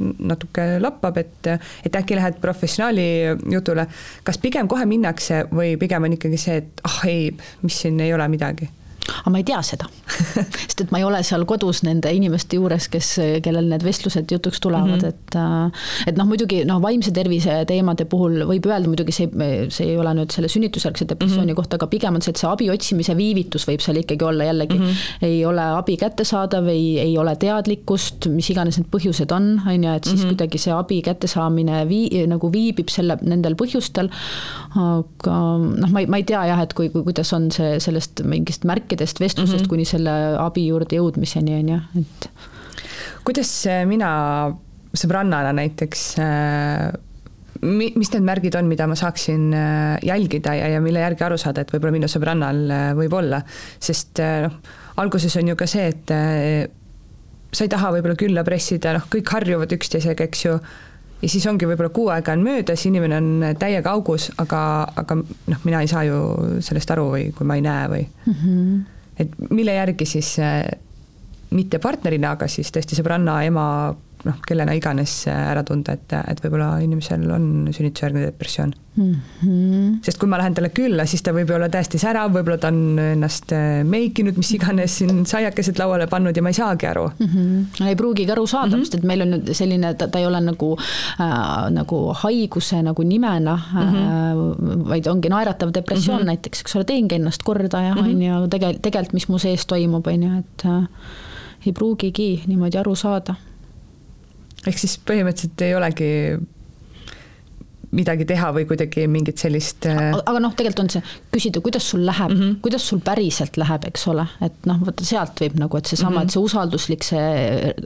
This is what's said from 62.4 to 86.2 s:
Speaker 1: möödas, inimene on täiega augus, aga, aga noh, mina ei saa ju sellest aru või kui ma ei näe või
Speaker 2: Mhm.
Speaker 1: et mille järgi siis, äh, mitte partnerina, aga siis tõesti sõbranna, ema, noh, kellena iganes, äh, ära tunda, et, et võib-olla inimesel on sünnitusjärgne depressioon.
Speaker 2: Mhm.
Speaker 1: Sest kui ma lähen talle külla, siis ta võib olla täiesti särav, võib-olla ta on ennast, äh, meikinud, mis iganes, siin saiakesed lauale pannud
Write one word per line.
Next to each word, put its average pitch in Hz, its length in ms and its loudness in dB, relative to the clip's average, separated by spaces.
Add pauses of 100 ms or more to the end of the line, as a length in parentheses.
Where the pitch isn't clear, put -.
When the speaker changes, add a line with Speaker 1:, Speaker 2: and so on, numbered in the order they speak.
Speaker 1:
möödas, 196 420 0
inimene 170 300 2
on 160 420 2
täiega 196 340 0
augus, 170 460 0
aga, 156 220 -2 (360)
aga 160 200 -2
noh, 160 480 -4
mina 165 180 2
ei 151 60 2
saa 156 160 0
ju 147 160 0 (400)
sellest 156 300 -2
aru 151 220 0
või 139 220 -2
kui 143 120 -2
ma 143 100 0
ei 143 60 0
näe 143 260 0
või 147 180 -2 (200)
Speaker 2:
Mhm. 185 520 2 (400)
Speaker 1:
et 156 160 -2 (160)
mille 220 240 2
järgi 185 320 0
siis, 151 320 -2
äh, 151 260 2 (840)
mitte 185 300 0
partnerina, 160 520 0
aga 151 180 -2
siis - 220 -6
tõesti 156 260 -4
sõbranna, 165 480 2
ema, 151 500 0 (240)
noh, 143 180 -4 (100)
kellena 156 260 0
iganes, 147 540 -2
äh, 143 80 0 (160)
ära 147 140 0
tunda, 147 280 -2
et, - 200 -6 (160)
et 151 120 -4
võib-olla 156 400 0
inimesel 160 500 0
on 156 420 2
sünnitusjärgne 147 500 -2
depressioon. 147 500 -4 (240)
Speaker 2:
Mhm. 185 1080 2
Speaker 1:
Sest - 180 -2
kui 202 80 2
ma 185 100 2
lähen 180 160 2
talle 175 160 0
külla, 196 360 2
siis 165 160 -2
ta 175 100 0
võib 170 180 2
olla 170 180 2
täiesti 170 300 0
särav, 214 360 0
võib-olla 170 260 2
ta 160 80 0
on 160 300 4
ennast, 156 540 0
äh, 151 300 2
meikinud, 202 540 2
mis 180 160 2
iganes, 180 460 2
siin 185 280 4
saiakesed 202 540 0
lauale 180 260 2
pannud 180 300 2